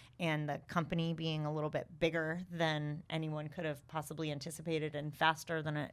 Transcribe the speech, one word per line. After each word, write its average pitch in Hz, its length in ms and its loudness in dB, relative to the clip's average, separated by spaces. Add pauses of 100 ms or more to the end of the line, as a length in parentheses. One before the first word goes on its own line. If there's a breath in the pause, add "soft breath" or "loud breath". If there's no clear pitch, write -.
(200 loud breath)
and 151 280 2
the 143 200 -2
company 165 460 2
being 160 320 0
a 151 80 0
little 151 180 0
bit 151 160 -2 (120)
bigger 165 400 2 (120)
than 151 580 0
anyone 156 380 -2
could 160 180 -4
have 147 220 -4
possibly 156 440 -4
anticipated 156 640 -2
and 151 200 -4
faster 160 500 4
than 151 120 0
it, 151 180 -2